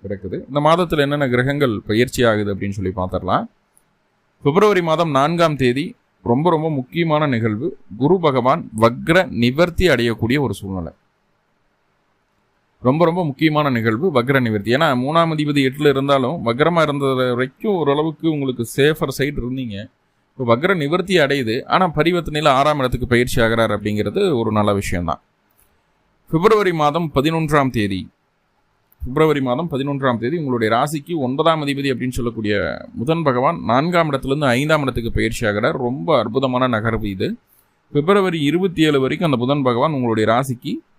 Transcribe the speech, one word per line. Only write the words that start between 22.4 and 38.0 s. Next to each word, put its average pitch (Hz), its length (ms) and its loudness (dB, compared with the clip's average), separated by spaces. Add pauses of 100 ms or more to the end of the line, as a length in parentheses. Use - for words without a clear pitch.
ஆறாம் 147 200 2
இடத்துக்கு 123 280 -2
பயிற்சி 123 340 2
ஆகிறார் 113 360 2
அப்படிங்கிறது 104 460 -2 (160)
ஒரு 110 120 0
நல்ல 104 220 2
விஷயம்தான். 87 480 -4 (1120)
பிப்ரவரி 190 420 4
மாதம் 156 420 0
பதினொன்றாம் 147 640 0
தேதி, 98 220 -2 (1000)
பிப்ரவரி 147 400 2
மாதம் 135 300 -2
பதினொன்றாம் 135 460 -2
தேதி 147 200 -4
உங்களுடைய 120 400 0
ராசிக்கு 147 400 -2
ஒன்பதாம் 151 480 2
அதிபதி 139 240 -2
அப்படின்னு 127 300 -4
சொல்லக்கூடிய 117 360 -2 (420)
புதன் 160 300 -2
பகவான் 131 360 0
நான்காம் 156 480 0
இடத்துலேருந்து 135 480 -2
ஐந்தாம் 151 220 2
இடத்துக்கு 117 300 -4
பயிற்சி 113 360 -2
ஆகிறார். 110 300 -2
ரொம்ப 139 420 -2
அற்புதமான 127 480 0
நகர்வு 110 500 -2
இது. 107 120 -2 (640)
பிப்ரவரி 170 520 2